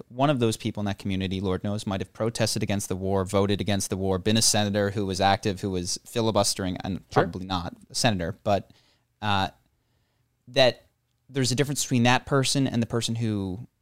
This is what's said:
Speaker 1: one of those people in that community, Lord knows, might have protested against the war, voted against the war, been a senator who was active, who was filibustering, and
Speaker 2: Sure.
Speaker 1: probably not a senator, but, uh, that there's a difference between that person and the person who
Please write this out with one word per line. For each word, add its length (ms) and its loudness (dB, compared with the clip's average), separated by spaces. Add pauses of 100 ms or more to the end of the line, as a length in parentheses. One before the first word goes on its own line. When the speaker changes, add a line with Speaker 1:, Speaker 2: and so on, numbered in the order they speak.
Speaker 1:
one 220 0
of 100 0
those 160 2
people 260 -6
in 40 -4
that 140 -4
community, 420 -2
Lord 220 0
knows, 220 -4
might 140 -2
have 140 -8
protested 500 -2
against 240 -2
the 80 -4
war, 300 0
voted 340 2
against 300 -2
the 80 -2
war, 200 0
been 200 2
a 40 4
senator 500 2
who 140 -4
was 140 -2
active, 400 2
who 120 -4
was 360 -4
filibustering, 680 0
and 240 -6 (100)
Speaker 2:
Sure. 120 4
Speaker 1:
probably 220 -6
not 300 -6 (140)
a 60 -14
senator, 500 0
but, 260 0 (500)
uh, 280 0 (1000)
that 380 2 (440)
there's 220 0
a 40 0
difference 280 0
between 200 2
that 220 4
person 420 2
and 140 0
the 60 -2
person 280 -2
who 520 -4 (140)